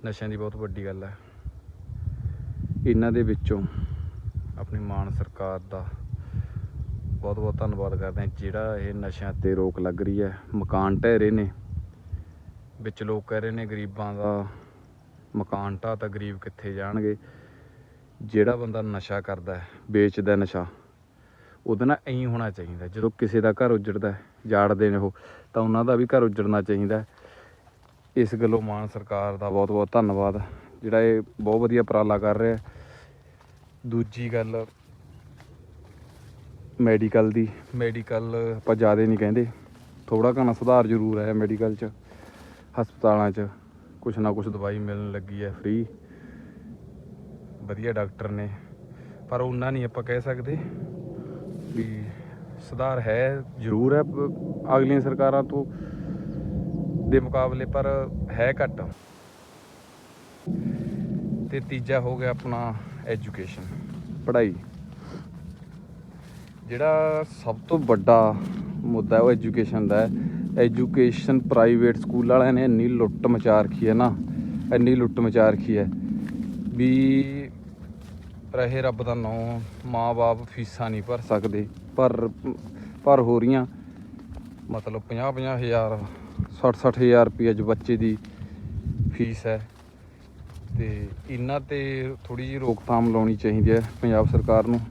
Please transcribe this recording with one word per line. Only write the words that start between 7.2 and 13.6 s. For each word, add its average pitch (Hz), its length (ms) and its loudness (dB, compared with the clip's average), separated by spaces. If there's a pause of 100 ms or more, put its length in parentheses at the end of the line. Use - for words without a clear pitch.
ਬਹੁਤ 107 180 -2
ਧੰਨਵਾਦ 98 380 -2
ਕਰਦੇ 95 260 -4
ਹਾਂ, 98 60 -4 (120)
ਜਿਹੜਾ 104 380 -4
ਇਹ 101 180 -6
ਨਸ਼ਿਆਂ 98 380 -8
'ਤੇ 95 220 0
ਰੋਕ 92 240 -2
ਲੱਗ 90 220 -4
ਰਹੀ 98 200 0
ਹੈ। 98 120 -2 (220)
ਮਕਾਨ 95 420 0
ਢਹਿ 117 220 4
ਰਹੇ 107 120 4
ਨੇ, 104 180 0 (1300)
ਵਿੱਚ 107 220 -10
ਲੋਕ 107 240 -4
ਕਹਿ 110 140 -4
ਰਹੇ 113 100 -4
ਨੇ 113 140 -6